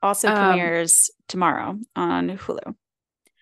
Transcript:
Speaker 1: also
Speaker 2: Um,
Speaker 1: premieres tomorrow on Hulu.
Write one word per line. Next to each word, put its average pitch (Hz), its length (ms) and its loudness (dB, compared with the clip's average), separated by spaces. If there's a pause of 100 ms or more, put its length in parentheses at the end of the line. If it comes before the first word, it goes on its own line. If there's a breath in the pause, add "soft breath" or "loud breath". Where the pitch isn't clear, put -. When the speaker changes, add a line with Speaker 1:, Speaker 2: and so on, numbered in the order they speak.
Speaker 1:
also 202 280 0
Speaker 2:
Um, 214 60 2
Speaker 1:
premieres 175 760 2 (180)
tomorrow 180 500 -2 (180)
on 175 420 -2
Hulu. - 380 -10 (680)